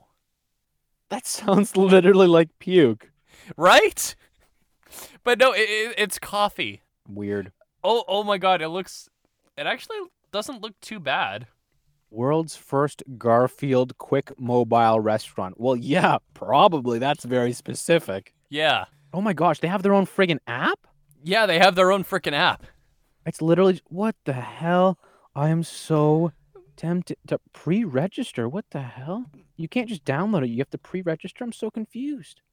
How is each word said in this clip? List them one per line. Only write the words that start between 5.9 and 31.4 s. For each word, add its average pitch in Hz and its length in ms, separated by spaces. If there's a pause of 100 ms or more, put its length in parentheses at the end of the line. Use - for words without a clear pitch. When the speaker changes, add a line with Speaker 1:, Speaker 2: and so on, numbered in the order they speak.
Speaker 2:
it's 202 220
coffee. 190 640 (260)
Speaker 1:
Weird. 101 420 (320)
Speaker 2:
Oh, 220 240
oh 196 180
my 208 140
God, 185 240
it 160 60
looks, 185 400 (480)
it 147 100
actually 247 300 (360)
doesn't 220 280
look 214 200
too 220 200
bad. 131 460 (640)
Speaker 1:
World's 147 460
first - 460 (140)
Garfield 127 800
quick - 420
mobile 117 640
restaurant. 107 580
Well, 127 180
yeah, 143 420 (160)
probably. 135 640
That's 139 260
very 123 300
specific. 123 800 (160)
Speaker 2:
Yeah. 143 340 (300)
Speaker 1:
Oh 185 80
my 214 100
gosh, 160 280
they 165 80
have 190 140
their 196 120
own 196 100
friggin' 170 420
app? 147 400 (380)
Speaker 2:
Yeah, 208 220
they 165 120
have 185 160
their 185 160
own 196 140
frickin' 170 300
app. 147 300 (600)
Speaker 1:
It's - 160
literally, 170 460
what 208 280 (120)
the 139 80
hell? 175 640 (360)
I 143 140
am 165 140
so 156 720 (440)
tempted 175 400 (120)
to 143 100 (160)
pre-register. 170 920
What 160 260
the 143 100
hell? 147 480 (260)
You 165 120
can't 247 200
just 208 160
download 156 400
it. 123 60
You 117 80
have 139 120
to - 80
pre-register. 180 640